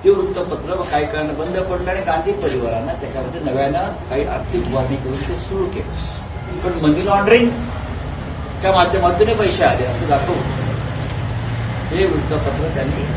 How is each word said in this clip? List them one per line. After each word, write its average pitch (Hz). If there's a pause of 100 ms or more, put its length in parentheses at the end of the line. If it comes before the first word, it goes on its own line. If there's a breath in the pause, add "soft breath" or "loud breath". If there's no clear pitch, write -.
ते 190
वृत्तपत्र 180
मग 185
काही 147
काळानं 151
बंद 170
पडलं 180
आणि 190
गांधी 165
परिवारानं 123
त्याच्यामध्ये 160
नव्यानं 143 (160)
काही -
आर्थिक -
उभारणी 131
करून 131
ते -
सुरू 190
केलं. -
पण 175
मनी 156
लॉन्ड्रिंगच्या -
माध्यमातून 180
हे 226
पैसे 196
आले -
असं -
दाखवून - (1500)
हे 185
वृत्तपत्र 156
त्यांनी - (120)